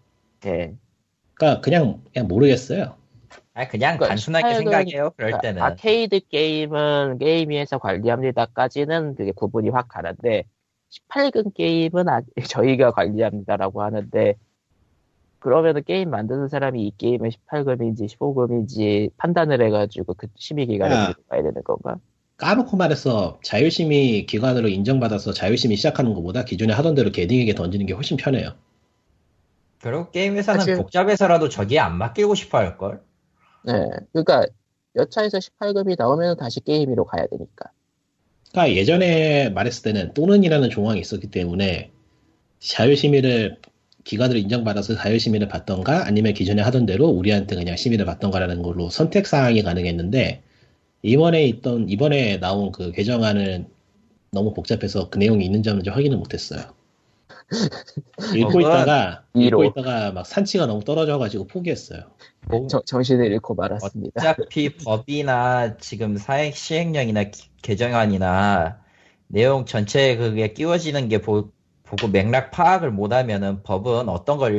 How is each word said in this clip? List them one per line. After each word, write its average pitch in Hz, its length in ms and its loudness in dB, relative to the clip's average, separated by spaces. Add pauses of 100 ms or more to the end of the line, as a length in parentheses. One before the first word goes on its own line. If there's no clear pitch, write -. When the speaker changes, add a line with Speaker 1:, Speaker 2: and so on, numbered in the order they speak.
(420)
Speaker 1:
네. 87 340 -6 (600)
Speaker 2:
그러니까 123 260 2
그냥, 147 400 0 (100)
그냥 123 160 -4
모르겠어요. 135 680 2 (640)
Speaker 3:
아니, 127 120 -8
그냥 143 280 0
Speaker 1:
그러니까 120 120 2
Speaker 3:
단순하게 160 400 0
Speaker 1:
십팔 226 160 0
금, 214 60 0
Speaker 3:
생각해요, 156 460 0
그럴 113 140 -4
Speaker 1:
그러니까 - 100 -4
Speaker 3:
때는. 92 220 -4
Speaker 1:
아케이드 202 560 0 (100)
게임은 151 880 0
게임위에서 147 600 0
관리합니다까지는 127 1400 -2
그게 101 160 -4
구분이 110 380 -2
확 123 180 -2
가는데, 90 560 -4 (460)
십팔 - 420 -4
금 214 200 -2
게임은 165 560 0
아-, 123 140 2 (140)
<laughs> 131 120 -8
저희가 127 440 4
관리합니다라고 101 880 -2
하는데, 107 540 -2 (1040)
그러면은 156 440 2
게임 180 280 -2
만드는 127 380 -4
사람이 135 360 -4
이 104 140 -6
게임은 117 320 -2
십팔 147 340 -6
금인지 117 420 -4
십오 139 280 -4
금인지 110 840 0
판단을 165 480 0
해가지고 104 480 -2
그 104 220 -14
심의 147 320 -6
기간을 101 280 0
Speaker 2:
야. 98 180 2 (140)
Speaker 1:
가야 62 140 -4
되는 76 220 -4
건가? - 340 -4 (400)
Speaker 2:
까놓고 208 400 0
말해서 127 640 0
자율심의 143 840 2
기관으로 117 400 0
인정받아서 104 640 0
자율심의 107 440 0
시작하는 135 360 0
것보다 92 320 -4
기존에 107 280 0
하던 151 200 2
대로 113 180 2
개딩에게 104 440 2
던지는 92 320 -4
게 95 60 -4
훨씬 139 240 -6
편해요. 131 340 -2 (1300)
Speaker 3:
그리고 147 300 -6
게임 196 240 -2
회사는 202 240 2
Speaker 1:
사실 185 180 2
Speaker 3:
복잡해서라도 180 720 2
저기에 110 300 0
안 85 180 0
맡기고 202 380 2
싶어 - 240 -2
할걸? 98 420 -4 (640)
Speaker 1:
네, 120 100 -4 (400)
그러니까 156 320 4 (500)
여차해서 202 460 0
십팔 202 320 -6
금이 196 260 0
나오면은 165 380 2
다시 120 240 -8
게임위로 143 440 0
가야 82 220 -4
되니까. - 420 -12 (840)
Speaker 2:
그러니까 151 260 4
예전에 156 720 4
말했을 98 340 -4
때는 101 300 -2
또는이라는 160 560 4
조항이 104 320 0
있었기 101 300 -8
때문에 90 600 -2 (680)
자율심의를 131 960 2 (480)
기관으로 120 340 0
인정받아서 104 560 -2
자율심의를 107 540 0
받던가 95 580 -2
아니면 107 260 2
기존에 104 280 0
하던 123 240 2
대로 101 220 4
우리한테 101 500 0
그냥 87 180 -4
심의를 110 300 0
받던가라는 90 560 -2
걸로 87 280 -4
선택사항이 143 720 2
가능했는데, 90 800 -2 (580)
이번에 156 420 4
있던, 117 460 0
이번에 117 500 2
나온 95 320 -2
그 90 220 -8
개정안은 101 720 0 (640)
너무 104 220 -2
복잡해서 101 560 -4
그 - 80 -6
내용이 101 260 4
있는지 104 260 0
없는지 98 200 -2
확인을 135 280 0
못했어요. - 440 -8 (880)
Speaker 1:
<laughs> - 840 -6
Speaker 2:
읽고 113 120 2
Speaker 3:
그건 175 140 4
Speaker 2:
있다가, 147 640 2 (100)
Speaker 1:
위로. 120 300 6
Speaker 2:
읽고 139 180 0
있다가 113 300 -2
막 92 140 -8
산치가 202 400 0
너무 107 180 -2
떨어져가지고 139 640 -2
포기했어요. - 540 -8 (460)
Speaker 3:
뭐, 123 200 -2
Speaker 1:
저-, 135 180 -2
정신을 123 460 2
잃고 107 240 -4
말았습니다. 101 640 -6
Speaker 3:
어차피 147 560 -2
법이나 123 1000 -2
지금 104 400 -6
사행-, 139 360 -2
시행령이나 143 720 -2
기-, - 240 -18 (120)
개정안이나 98 1200 0 (480)
내용 127 380 2
전체에 123 520 2
그게 110 360 0
끼워지는 156 560 -2
게 104 120 2
보-, 104 300 -2 (320)
보고 107 260 -6
맥락 107 420 2
파악을 175 400 2
못하면은 101 720 -2
법은 113 460 -2
어떤 95 280 -2
걸 123 200 2